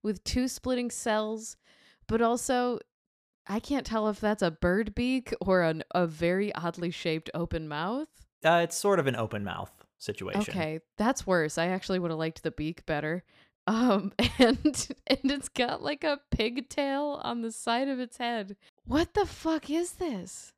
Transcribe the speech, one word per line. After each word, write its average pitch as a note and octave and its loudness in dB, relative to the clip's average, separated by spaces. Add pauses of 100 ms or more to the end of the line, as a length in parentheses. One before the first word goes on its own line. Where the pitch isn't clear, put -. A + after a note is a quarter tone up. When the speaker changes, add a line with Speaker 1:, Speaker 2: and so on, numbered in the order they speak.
Speaker 1:
with G#3 -2
two B3+ 0
splitting B3 -2
cells, A3 -2 (540)
but A3+ 2
also, B3 2 (680)
I G#3 -2
can't C#4 -2
tell G#3+ 0
if G3+ -4
that's G#3+ 2
a F3 4
bird F#3+ 0
beak B3+ -2
or F#3 4
an, D#3+ 2 (140)
a F3+ 4
very E3+ 0
oddly E3+ -4
shaped D#3+ -2
open E3 -4
mouth. F#3+ -4 (340)
Speaker 2:
Uh, E3+ 8
it's E3 -6
sort G3+ 4
of C3+ 4
an B2+ 2
open G#2+ -2
mouth F2 -6 (260)
situation. G2+ -4
Speaker 1:
Okay, D#3+ -2 (160)
that's A#3+ 0
worse. E3 2
I E3 2
actually F#3 0
would've E3 -2
liked D#3+ -4
the D#3+ 0
beak D#3 -6
better. D#3 -4 (420)
Um, G#3+ 2
<laughs> - -4 (180)
and, C4 4 (200)
and C4+ 2
it's C#4+ -4
got, - -2
like, D4 -4
a D4 0 (120)
pigtail C#4 -2
on A#3+ -4
the A3+ -6
side A#3+ -2
of C4 -4
its B3 -10
head. A3+ -6 (260)
What D4+ 0
the G4+ 4
fuck - -4
is E4+ -2
this? A3+ -8